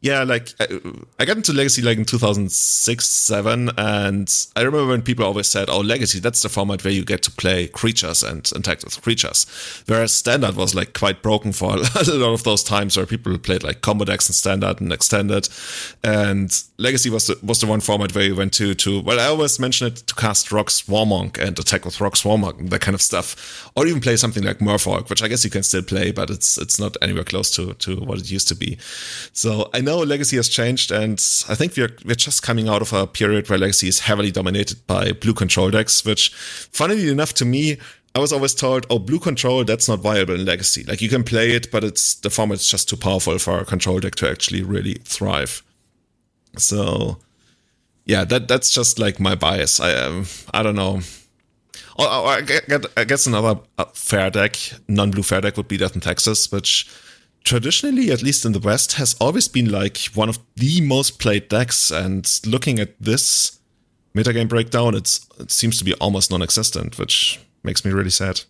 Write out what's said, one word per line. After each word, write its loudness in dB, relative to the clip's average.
Yeah, 2
like, -2
I, 0
I 2
got 0
into 0
Legacy, 2
like, 2
in 0
two 0
thousand 0
six, 0
seven, 0
and 0
I 0
remember 2
when 2
people 0
always 0
said, 0
"Oh, 2
Legacy, 0
that's 0
the 0
format -2
where 0
you 0
get -2
to 0
play 0
creatures 0
and -4
interact -4
with -10
creatures." 0
Whereas 2
Standard 2
was, 0
like, -2
quite 0
broken 2
for 0
<laughs> -
a 2
lot 2
of -2
those 4
times 0
where 0
people -2
played, -2
like, -6
combo 0
decks 0
in -2
Standard 0
and -2
Extended, 0
and 2
Legacy 0
was 0
the, 0
was 0
the 2
one 2
format 0
where 2
you 0
went 0
to, 0
to, 0
well, 0
I 2
always 0
mention -2
it, -8
to -8
cast 0
Rock 0
Swarmonk 0
and -4
attack -2
with -8
Rock -2
Swarmonk 0
and -6
that -2
kind 0
of 0
stuff, -4
or 2
even 0
play 2
something 0
like -2
Merfolk, 0
which -2
I 0
guess 0
you 0
can -4
still 0
play, -2
but -4
it's, -2
it's -2
not -4
anywhere -2
close -2
to, -4
to -4
what -6
it -10
used -2
to 0
be. -6
So -2
I 0
know 0
Legacy 0
has 0
changed, 0
and 0
I -2
think -2
we're, 0
we're 0
just 0
coming 0
out 2
of -4
a 0
period 0
where 2
Legacy 2
is 2
heavily 2
dominated -2
by 0
blue 0
control 2
decks, 2
which, 2
funnily 0
enough 0
to 0
me, 0
I 2
was 2
always 2
told, 0
"Oh, 2
blue 0
control, 0
that's 0
not 2
viable 2
in -2
Legacy. 0
Like, -4
you 0
can 2
play 2
it, -2
but 0
it's, 0
the -4
format's 0
just 0
too -2
powerful 0
for 0
a -4
control 0
deck -4
to 0
actually -2
really -2
thrive." -4
So, 0
yeah, 2
that, 0
that's 2
just, 2
like, 0
my 2
bias. 2
I, 2
um, -2
I 2
don't 2
know. 0
Or, 2
or 2
I 2
gue-, 0
gue-, 0
I 4
guess 2
another, 2
uh, 0
fair 2
deck, 2
non-blue 2
fair 2
deck -2
would -6
be -4
Death 0
in -4
Texas, 0
which 0
traditionally, 2
at 0
least 0
in 2
the 0
West, 0
has 0
always 2
been, 2
like, -2
one 0
of -4
the 2
most 2
played 0
decks. 2
And -2
looking 0
at -6
this 0
metagame 2
breakdown, 2
it's, -2
it -4
seems 2
to -2
be 2
almost 2
non-existent, -2
which 0
makes -2
me 0
really 0
sad. -2